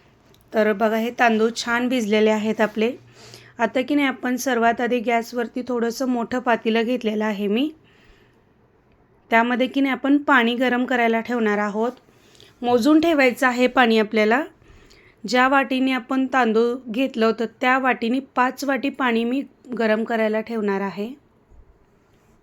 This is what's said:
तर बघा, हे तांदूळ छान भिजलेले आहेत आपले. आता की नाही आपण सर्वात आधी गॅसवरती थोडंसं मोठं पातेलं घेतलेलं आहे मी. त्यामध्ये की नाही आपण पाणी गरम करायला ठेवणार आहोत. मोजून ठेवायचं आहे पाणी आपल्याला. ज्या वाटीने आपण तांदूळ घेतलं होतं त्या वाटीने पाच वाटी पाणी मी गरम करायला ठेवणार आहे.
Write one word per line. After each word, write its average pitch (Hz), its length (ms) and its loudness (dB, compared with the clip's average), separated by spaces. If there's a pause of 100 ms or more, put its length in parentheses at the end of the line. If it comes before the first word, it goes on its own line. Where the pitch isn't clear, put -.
(540)
तर 214 200 2
बघा, 220 240 0
हे 226 220 -4
तांदूळ 226 360 4
छान 240 340 -2
भिजलेले 214 400 2
आहेत 214 320 0
आपले. 214 300 0 (680)
आता 233 220 0
की 294 140 -2
नाही 285 120 2
आपण 247 300 -4
सर्वात 233 440 0
आधी 240 180 0
गॅसवरती 233 680 -4
थोडंसं 233 400 -4
मोठं 247 320 -2
पातेलं 226 440 0
घेतलेलं 220 420 -2
आहे 202 220 -4
मी. 240 220 -2 (1600)
त्यामध्ये 240 360 2
की 269 140 -2
नाही 269 120 0
आपण 269 260 2
पाणी 247 360 4
गरम 247 300 0
करायला 233 360 0
ठेवणार 220 380 -2
आहोत. 208 320 -4 (680)
मोजून 247 400 4
ठेवायचं 277 460 2
आहे 247 220 2
पाणी 226 300 4
आपल्याला. 220 440 2 (800)
ज्या 254 240 2
वाटीने 262 440 0
आपण 262 420 -2
तांदूळ 240 420 2 (120)
घेतलं 233 380 -2
होतं 226 200 0 (160)
त्या 254 180 2
वाटीने 254 400 0 (160)
पाच 254 280 0
वाटी 269 260 -2
पाणी 240 340 -2
मी 254 180 -4 (380)
गरम 214 240 0
करायला 220 380 -2
ठेवणार 208 400 -4
आहे. 196 260 -8 (1400)